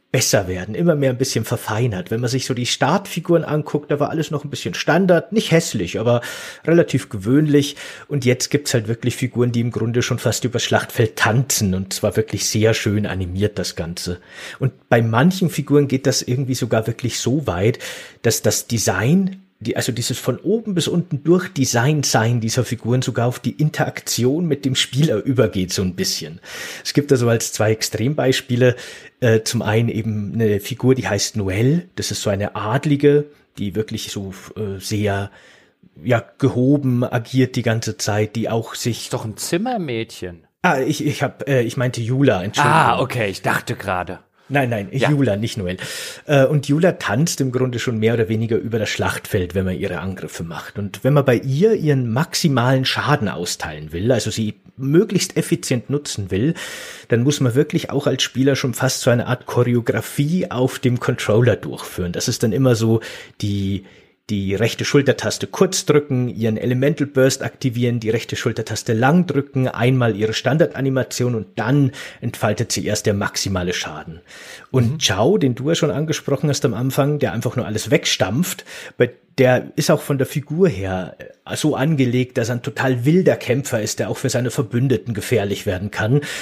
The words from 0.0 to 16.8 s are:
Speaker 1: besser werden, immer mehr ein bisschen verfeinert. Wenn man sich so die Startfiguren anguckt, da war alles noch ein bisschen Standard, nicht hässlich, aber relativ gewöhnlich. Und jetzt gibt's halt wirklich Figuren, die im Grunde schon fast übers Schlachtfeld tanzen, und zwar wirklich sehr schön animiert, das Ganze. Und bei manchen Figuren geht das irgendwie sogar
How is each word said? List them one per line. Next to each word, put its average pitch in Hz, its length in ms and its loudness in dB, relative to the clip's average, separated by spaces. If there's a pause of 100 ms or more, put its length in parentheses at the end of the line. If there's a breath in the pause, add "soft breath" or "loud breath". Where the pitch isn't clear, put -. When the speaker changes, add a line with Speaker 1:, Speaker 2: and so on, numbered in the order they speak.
Speaker 1:
besser 117 360 2
werden, 92 280 -6
immer 170 180 2
mehr 139 160 2
ein 123 80 0
bisschen 110 260 0
verfeinert. 107 680 -2
Wenn 113 100 0
man 123 80 0
sich 127 160 -2
so - 80 -4
die 120 140 -4
Startfiguren 165 760 2
anguckt, 147 460 -2
da 147 100 0
war 143 120 0
alles 151 180 -2
noch 147 140 -4
ein 143 80 -12
bisschen - 240 -6
Standard, 170 560 4
nicht 220 180 0
hässlich, 110 500 0
aber 120 220 4 (440 loud breath)
relativ 160 440 2
gewöhnlich. 139 680 2 (320 loud breath)
Und 143 140 -2
jetzt - 280 0
gibt's 147 240 0
halt 110 120 0
wirklich 113 280 -2
Figuren, 123 360 0
die 120 100 2
im 117 100 0
Grunde 117 320 0
schon 120 160 -2
fast - 240 0
übers 117 180 0
Schlachtfeld - 540 0
tanzen, 110 580 2
und 92 200 -4
zwar - 220 0
wirklich 110 320 -2
sehr 110 280 2
schön 104 320 0
animiert, 95 500 -2
das - 180 -6
Ganze. 87 440 -6 (400 loud breath)
Und - 280 -4
bei 117 140 4
manchen 139 480 4
Figuren 143 380 2
geht 131 180 -2
das 127 160 2
irgendwie 127 320 -2
sogar 113 320 0